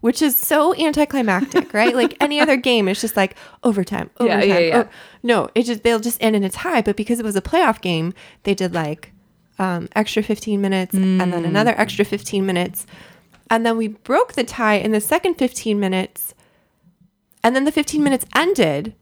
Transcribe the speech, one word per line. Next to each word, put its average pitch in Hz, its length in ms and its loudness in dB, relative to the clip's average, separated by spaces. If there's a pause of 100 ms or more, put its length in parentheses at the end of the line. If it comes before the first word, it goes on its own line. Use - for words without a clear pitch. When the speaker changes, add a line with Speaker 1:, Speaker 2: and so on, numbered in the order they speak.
Speaker 1:
which 233 200 0
is 294 160 2
so 311 400 2
anticlimactic, 277 960 0
right? 233 220 2
Like 254 260 0
any 294 180 0
other 294 180 4
Speaker 2:
<laughs> 254 140 -2
Speaker 1:
game, 220 160 4
it's 190 140 -2
just - 160 -4
like 196 180 0 (300)
overtime, 202 460 -2 (100)
Speaker 2:
Yeah, 240 60 2 (100)
Speaker 1:
overtime. 196 140 2
Speaker 2:
yeah, 185 80 4
yeah. 170 260 4
Speaker 1:
Oh, - 40 -10 (340)
no, 226 320 2
it 247 80 2
just, 233 220 -4
they'll 233 160 2
just 233 220 -4
end 220 140 2
in 196 80 0
a 190 60 -2
tie. 311 320 -2
But 202 140 0
because 233 220 -2
it 233 60 -6
was 208 120 -2
a 190 60 0
playoff 320 380 2
game, 170 320 -2 (300)
they 196 120 0
did, 180 200 -4
like, 156 380 -6 (480)
um, 175 360 -4
extra 214 260 0
fifteen 208 380 -4
minutes 196 340 -2
and 190 260 2
then 180 120 0
Speaker 2:
Mm. 170 120 -4
Speaker 1:
another 208 320 2
extra 202 280 0
fifteen 202 420 -4
minutes. 180 400 -4 (640)
And 226 160 2
then 226 100 0
we 226 120 -2
broke 285 460 -2
the 262 100 -2
tie 214 320 0
in 208 160 0
the 214 80 2
second 330 340 0
fifteen - 460 -2
minutes. 190 520 -4 (1080)
And 240 140 2
then 269 80 0
the 294 80 0
fifteen 302 320 0
minutes 269 200 2 (120)
ended. 220 640 0